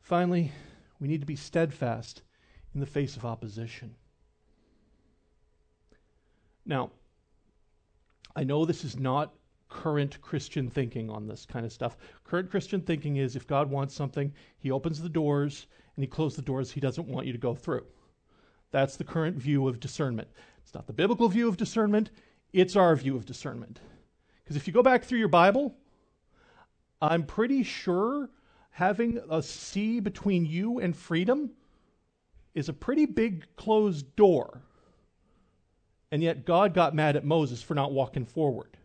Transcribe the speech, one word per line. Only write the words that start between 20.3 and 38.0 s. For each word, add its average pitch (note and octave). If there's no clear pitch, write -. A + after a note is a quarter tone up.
It's -
not D3
the B2
biblical G#3
view A#3
of G3
discernment, G#3+
it's F#3
our F3
view C3+
of A2+
discernment. A#2+
'Cause D3
if C#3+
you F3+
go A#3+
back B3
through A#3+
your G#3+
Bible, G3+
I'm D#3+
pretty A#3+
sure A3+
having A3
a D#3+
sea G#3+
between G3
you G3+
and F3
freedom A3+
is D3
a D#3+
pretty D4
big G#3+
closed G#3
door. F#3
And D3+
yet D#3+
God F3+
got E3
mad D3+
at D3
Moses D3
for D3+
not C#3+
walking C3+